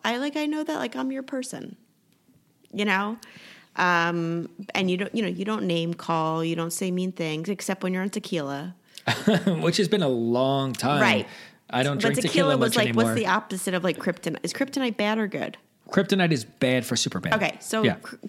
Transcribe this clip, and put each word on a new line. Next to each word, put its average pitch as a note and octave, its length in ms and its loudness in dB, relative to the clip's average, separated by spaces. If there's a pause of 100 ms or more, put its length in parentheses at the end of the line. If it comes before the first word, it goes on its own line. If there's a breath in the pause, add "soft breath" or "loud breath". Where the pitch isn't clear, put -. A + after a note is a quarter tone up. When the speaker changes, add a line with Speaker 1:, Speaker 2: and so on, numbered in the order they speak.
Speaker 1:
I, A#3 140 0
like, C#4+ 180 -4
I D4+ 100 -2
know D#4 180 -2
that, D#4 120 -4
like, B3 200 -4
I'm C4 160 -2
your C4+ 100 -6
person, - 540 -10 (960)
you G3+ 120 -2
know? G#3 340 0 (580 loud breath)
Um, E3+ 720 2 (260)
and F#3 160 2
you F3+ 60 2
don't, G3 180 -4
you A3+ 80 0
know, F#3 60 0
you F3+ 160 -4
don't G#3+ 200 -2
name E3+ 300 0
call, D#3+ 500 0
you E3 120 0
don't E3 160 -2
say F#3+ 180 -2
mean F3+ 220 0
things, D#3+ 360 -4
except F#3+ 360 -4
when F3+ 100 0
you're F#3 80 -2
on G3 80 -2
tequila. D#3+ 640 -6 (320 loud breath)
Speaker 2:
<laughs> - 400 2
Which E3 320 2
has F3+ 100 2
been F#3+ 140 4
a C#3+ 60 2
long C3 640 2
time. C3+ 280 2
Speaker 1:
Right. D#3+ 260 4 (440 loud breath)
Speaker 2:
I B2 140 2
don't C#3+ 120 0
Speaker 1:
But - 40 -2 (140)
Speaker 2:
drink - 20 2
tequila B3 120 0
Speaker 1:
tequila - 300 4
Speaker 2:
much - 20 2 (100)
Speaker 1:
was, A#3 60 0
like, G#3+ 120 4
Speaker 2:
anymore. A#2 160 4
Speaker 1:
what's D#3+ 120 2
the G#3+ 100 0
opposite F#3 480 -2
of, F3 100 -2
like, F3+ 140 2
kryptonite? - 440 -4
Is F3+ 100 -4
kryptonite C4+ 440 -2
bad G#3+ 220 0
or G#3+ 100 0
good? - 280 -6 (320)
Speaker 2:
Kryptonite F#3+ 420 4
is B2 140 2
bad B2+ 420 2
for B2 80 -2
Superbad. - 400 0
Speaker 1:
Okay, F#3+ 260 0
so A3 220 -2
Speaker 2:
Yeah. - 120 4
Speaker 1:
cr-, - 200 -12 (140)